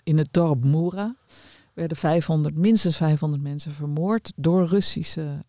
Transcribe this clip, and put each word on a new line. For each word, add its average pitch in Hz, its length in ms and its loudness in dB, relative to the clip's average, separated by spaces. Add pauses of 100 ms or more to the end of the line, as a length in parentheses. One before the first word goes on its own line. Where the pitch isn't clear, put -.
in 156 140 2
het 151 140 2
dorp 156 320 2
Moura 175 520 0 (580)
werden 165 240 -6
vijfhonderd, 156 580 0
minstens 185 420 2
vijfhonderd 151 460 0
mensen 147 280 -8
vermoord 151 640 -4
door 170 320 2
Russische, 160 800 -2